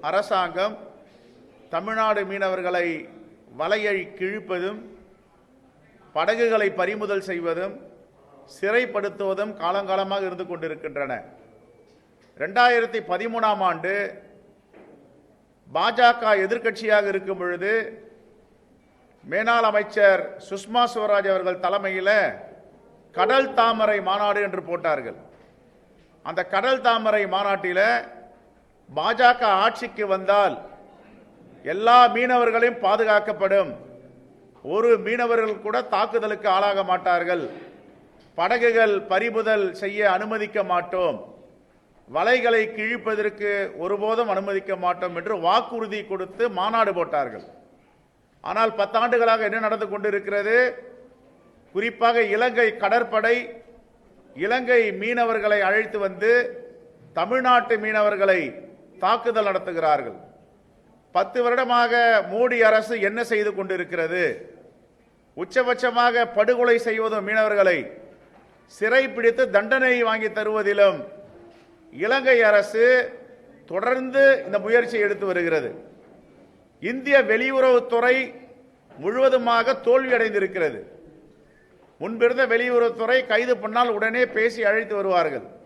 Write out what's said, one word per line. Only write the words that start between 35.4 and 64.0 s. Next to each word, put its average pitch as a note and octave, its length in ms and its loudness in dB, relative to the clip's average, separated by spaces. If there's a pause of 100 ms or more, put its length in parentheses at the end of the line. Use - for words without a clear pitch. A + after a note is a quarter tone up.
கூட G#3+ 100 -4 (200)
தாக்குதலுக்கு G#3+ 600 -2
ஆளாக G3 340 2
மாட்டார்கள், F3 540 0 (960)
படகுகள் A3+ 560 2 (180)
பறிமுதல் G#3+ 540 0 (160)
செய்ய G3+ 180 -4 (160)
அனுமதிக்க G#3+ 420 -4 (140)
மாட்டோம், F3 460 -2 (960)
வலைகளை A3+ 440 2 (160)
கிழிப்பதற்கு G#3+ 760 -4 (340)
ஒருபோதும் G#3+ 500 -2
அனுமதிக்க G3 380 -4 (120)
மாட்டோம் F3+ 360 -4
என்று G#3 140 -6 (120)
வாக்குறுதி A3 580 -2
கொடுத்து F#3+ 400 -6 (140)
மாநாடு G#3+ 400 0
போட்டார்கள். C3+ 480 -4 (1000)
ஆனால் A3 320 0
பத்தாண்டுகளாக A3+ 680 2
என்ன G#3+ 160 -4
நடந்து G#3+ 280 -2
கொண்டிருக்கிறது? G3+ 640 -2 (1160)
குறிப்பாக A#3 480 0 (120)
இலங்கை A#3 340 2 (140)
கடற்படை A3+ 520 0 (1080)
இலங்கை A#3+ 360 2 (200)
மீனவர்களை A3 580 0 (100)
அழைத்து A3 380 0
வந்து F#3+ 240 -2 (880)
தமிழ்நாட்டு A#3+ 560 2 (100)
மீனவர்களை G3+ 560 2 (640)
தாக்குதல் A3 440 0
நடத்துகிறார்கள். D#3+ 680 -2 (1000)
பத்து F#3+ 280 -2
வருடமாக A#3+ 480 2 (400)
மோடி A#3+ 260 0 (100)
அரசு A3 260 2 (140)
என்ன A3 120 -4 (120)
செய்து G#3 220 0
கொண்டிருக்கிறது? F3+ 680 -2 (1200)